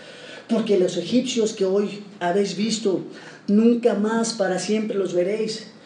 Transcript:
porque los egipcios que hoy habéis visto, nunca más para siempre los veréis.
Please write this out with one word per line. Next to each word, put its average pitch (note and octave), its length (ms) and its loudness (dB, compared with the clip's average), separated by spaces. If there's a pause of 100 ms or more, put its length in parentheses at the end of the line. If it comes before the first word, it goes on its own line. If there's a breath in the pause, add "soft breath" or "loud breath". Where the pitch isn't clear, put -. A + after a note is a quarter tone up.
(500 loud breath)
porque G3+ 280 2
los F3+ 200 2
egipcios A3+ 560 0
que - 100 -2
hoy F#3+ 400 0 (160)
habéis F3 380 0
visto, G3+ 420 0 (480 loud breath)
nunca A3+ 460 6
más A3 400 0
para F#3 260 0
siempre G#3+ 380 -2
los F3 160 0
veréis. G3 540 -2 (180 loud breath)